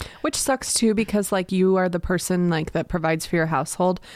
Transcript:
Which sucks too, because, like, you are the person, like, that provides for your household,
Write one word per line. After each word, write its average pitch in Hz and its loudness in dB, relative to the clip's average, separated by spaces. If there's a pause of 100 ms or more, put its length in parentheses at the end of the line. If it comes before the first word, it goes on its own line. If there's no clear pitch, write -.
(220)
Which 302 -2
sucks - -2
too, 220 2
because, 208 0
like, 190 -2
you 185 4
are 185 2
the 175 -2
person, 180 0
like, 160 0
that 165 -2
provides 160 -2
for - -2
your 165 2
household, 160 0 (160)